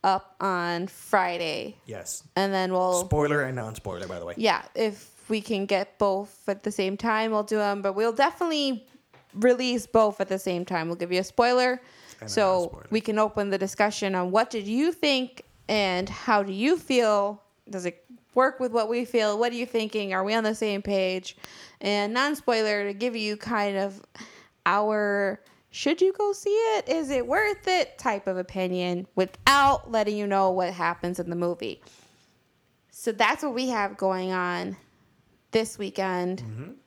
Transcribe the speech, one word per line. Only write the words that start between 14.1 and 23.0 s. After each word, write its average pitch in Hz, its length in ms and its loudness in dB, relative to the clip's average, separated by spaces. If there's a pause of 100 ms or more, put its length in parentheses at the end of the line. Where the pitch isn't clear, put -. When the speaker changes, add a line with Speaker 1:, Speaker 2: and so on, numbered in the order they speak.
Speaker 1:
on 180 160 0
what 220 220 2
did 208 160 -6
you 277 240 2
think 269 500 0 (260)
and 190 400 2
how 208 360 2
do 196 100 -4
you 269 240 2
feel? 214 640 2 (280)
Does 185 180 -8
it - 180 -8 (300)
work 262 240 4
with 247 120 -2
what 220 180 0
we 240 160 0
feel? 214 340 2
What 240 120 2
are 240 40 -8
you 240 100 -4
thinking? 214 480 -4
Are 190 100 0
we 208 120 0
on 226 80 2
the 220 120 0
same 208 280 -2
page? 185 520 -2 (460)
And 202 320 0
non-spoiler 226 720 0
to 202 60 -4
give 226 220 -2